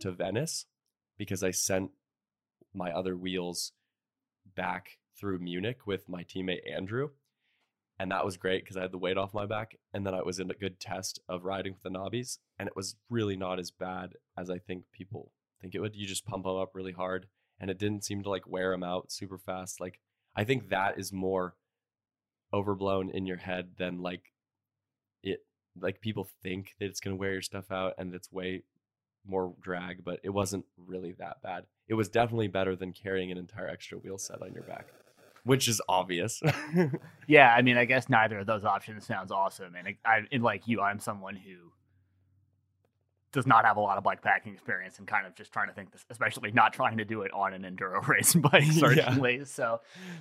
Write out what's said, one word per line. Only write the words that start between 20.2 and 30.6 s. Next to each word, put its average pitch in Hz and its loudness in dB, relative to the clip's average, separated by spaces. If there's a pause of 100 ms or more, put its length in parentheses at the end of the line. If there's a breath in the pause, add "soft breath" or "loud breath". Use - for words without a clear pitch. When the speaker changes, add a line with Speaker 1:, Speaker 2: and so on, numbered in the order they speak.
Speaker 1:
I 107 0
think 110 0
that 95 0
is 95 -8
more 92 0 (960)
overblown 98 0
in 95 -4
your 92 -4
head 90 -8
than, 90 -6
like, 90 -10 (880)
it, 95 -6 (300)
like, 92 -4
people 107 -6
think 95 -10
that 104 -6
it's 95 -8
gonna 98 -6
wear 98 -4
your 92 -4
stuff - -10
out 95 -2
and 90 -8
it's - -16
way 92 -6 (600)
more 92 -2
drag, 90 -8
but 90 -8
it 92 -4
wasn't 98 -2 (100)